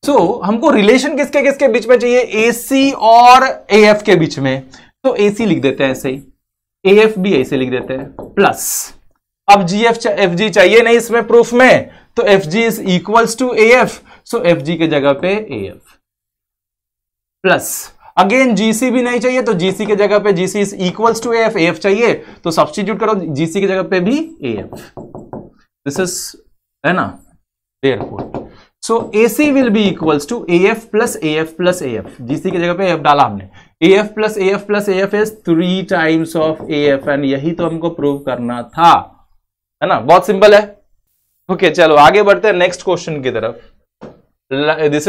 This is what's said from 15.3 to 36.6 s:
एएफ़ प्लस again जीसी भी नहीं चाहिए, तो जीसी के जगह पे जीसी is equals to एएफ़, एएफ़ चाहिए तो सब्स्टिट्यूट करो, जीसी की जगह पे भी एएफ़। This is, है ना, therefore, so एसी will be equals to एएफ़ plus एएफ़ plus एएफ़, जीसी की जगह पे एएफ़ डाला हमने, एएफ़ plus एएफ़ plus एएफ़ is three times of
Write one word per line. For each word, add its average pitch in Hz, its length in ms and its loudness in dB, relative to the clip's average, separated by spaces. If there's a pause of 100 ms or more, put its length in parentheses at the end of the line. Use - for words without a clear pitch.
एएफ़ 139 680 -8 (1500)
प्लस 175 280 0 (480)
again 233 360 2
जीसी 220 360 0
भी 247 100 0
नहीं 240 180 -2
चाहिए, 254 220 -2
तो 226 120 -2
जीसी 190 320 -2
के 214 100 0
जगह 202 240 2
पे 202 140 0
जीसी 190 300 -2
is 196 100 -6 (160)
equals 220 360 -2
to 233 80 -2
एएफ़, 226 240 0
एएफ़ 165 220 -2
चाहिए 208 340 0 (300)
तो 170 80 -4
सब्स्टिट्यूट 185 480 -2
करो, 214 160 0
जीसी 165 460 -4
की 196 60 -2
जगह 190 160 -2
पे 185 160 -2
भी 214 180 -2 (260)
एएफ़। 165 480 -10 (920)
This 143 200 -8
is, 180 120 -8 (680)
है 165 100 0
ना, 156 140 -2 (760)
therefore, 110 400 -2 (600)
so 226 120 -2 (200)
एसी 240 360 2
will 262 240 2
be 214 160 2
equals 156 400 -2
to - 200 -8
एएफ़ 196 340 2 (100)
plus 240 280 -2
एएफ़ 156 380 -4
plus 175 220 0
एएफ़, 117 380 -10
जीसी 151 300 -6
की 180 60 -4
जगह 175 160 -2
पे 190 140 -2
एएफ़ 165 140 -2
डाला 147 220 2
हमने, 101 260 -6 (340)
एएफ़ 190 240 4 (120)
plus 214 180 -2
एएफ़ 196 340 -2
plus 202 180 -2
एएफ़ 190 260 -2
is 214 160 0 (160)
three 180 360 0 (100)
times 165 480 0
of 156 300 -4